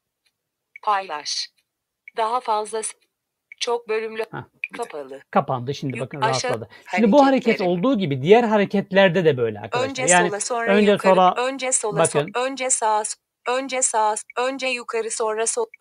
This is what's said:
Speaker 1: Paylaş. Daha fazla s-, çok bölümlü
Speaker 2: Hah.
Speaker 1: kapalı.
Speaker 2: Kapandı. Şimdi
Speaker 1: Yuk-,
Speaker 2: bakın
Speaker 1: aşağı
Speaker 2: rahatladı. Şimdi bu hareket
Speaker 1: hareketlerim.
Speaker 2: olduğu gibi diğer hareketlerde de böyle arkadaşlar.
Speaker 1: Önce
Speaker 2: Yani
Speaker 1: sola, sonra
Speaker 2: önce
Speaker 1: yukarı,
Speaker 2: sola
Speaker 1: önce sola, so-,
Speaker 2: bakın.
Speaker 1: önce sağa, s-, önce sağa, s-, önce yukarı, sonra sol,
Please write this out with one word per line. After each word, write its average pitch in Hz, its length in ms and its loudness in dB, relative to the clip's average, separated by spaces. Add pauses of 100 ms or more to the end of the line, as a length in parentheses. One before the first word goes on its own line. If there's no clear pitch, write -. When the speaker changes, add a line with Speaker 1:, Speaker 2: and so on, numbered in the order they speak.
(840)
Speaker 1:
Paylaş. 190 680 -4 (680)
Daha 226 240 0
fazla 214 420 -4
s-, - 140 -10 (640)
çok 233 280 -4
bölümlü 220 420 -6
Speaker 2:
Hah. 131 140 -10 (320)
Speaker 1:
kapalı. 143 440 -12 (100)
Speaker 2:
Kapandı. 139 440 -2
Şimdi 131 240 -6
Speaker 1:
Yuk-, 131 80 -8
Speaker 2:
bakın 143 140 -14
Speaker 1:
aşağı 180 300 -2
Speaker 2:
rahatladı. 185 200 -6 (260)
Şimdi 214 160 4
bu 277 140 8
hareket 269 200 2
Speaker 1:
hareketlerim. 196 260 2
Speaker 2:
olduğu 208 260 0
gibi 139 240 -2
diğer 220 220 6
hareketlerde 196 800 2
de 143 120 4
böyle 113 240 -2
arkadaşlar. 240 300 -4
Speaker 1:
Önce 262 120 -8
Speaker 2:
Yani 180 260 4
Speaker 1:
sola, - 120 -6
sonra 233 340 -2
Speaker 2:
önce 208 180 4
Speaker 1:
yukarı, 190 220 4
Speaker 2:
sola 185 220 6
Speaker 1:
önce 254 360 -4
sola, 202 300 0
so-, 160 120 0
Speaker 2:
bakın. 151 200 -2
Speaker 1:
önce 254 360 -4
sağa, 214 340 0
s-, - 120 -10 (320)
önce 262 340 -4
sağa, 214 340 0
s-, - 60 -8 (160)
önce 262 280 -4
yukarı, 233 440 -6
sonra 220 360 -2
sol, 226 200 -2 (140)